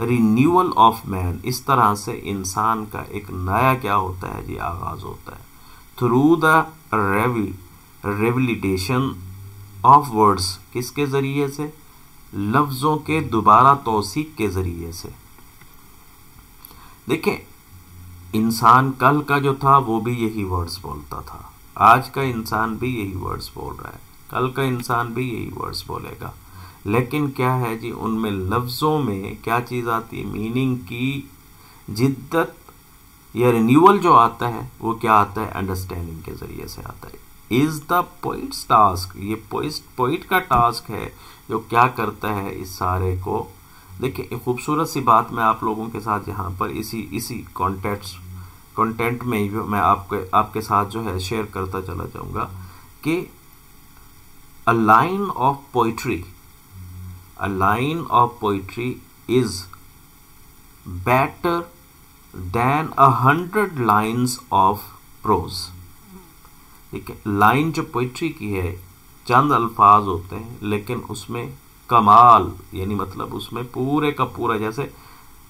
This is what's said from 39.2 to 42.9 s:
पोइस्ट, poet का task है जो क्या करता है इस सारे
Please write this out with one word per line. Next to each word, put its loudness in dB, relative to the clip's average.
पोइस्ट, -6
poet -2
का 0
task 0
है -8
जो -4
क्या 4
करता -6
है -4
इस -12
सारे 0